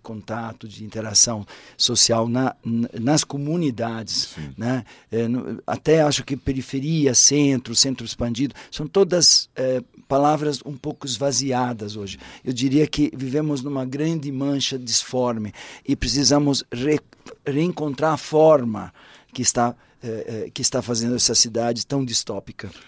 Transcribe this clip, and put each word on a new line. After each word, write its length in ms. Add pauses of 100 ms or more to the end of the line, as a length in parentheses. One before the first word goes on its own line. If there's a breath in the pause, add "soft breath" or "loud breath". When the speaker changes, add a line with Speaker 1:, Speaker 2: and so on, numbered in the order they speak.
Speaker 1:
contato, 640
de 160
interação 640 (300 loud breath)
social 520
na, 260 (100)
n-, 240 (120)
nas 240
comunidades, 1080
Speaker 2:
Sim. 220
Speaker 1:
né? 280 (260 loud breath)
É, 180
no, 380
até 360
acho 220
que 120
periferia, 800
centro, 600
centro 300
expandido, 500 (160 loud breath)
são 160
todas, 680
é, 260 (260)
palavras 560
um 120
pouco 300
esvaziadas 920
hoje. 220 (260 loud breath)
Eu 80
diria 340
que 280
vivemos 480
numa 240
grande 460
mancha 460
disforme 720 (340 loud breath)
e 100
precisamos 760
re-, 280 (460)
reencontrar 680
a 40
forma 760 (400 soft breath)
que 100
está, 320 (280 soft breath)
é, 440
é, 40
que 120
está 180
fazendo 360
essa 180
cidade 520
tão 180
distópica. 640 (160 loud breath)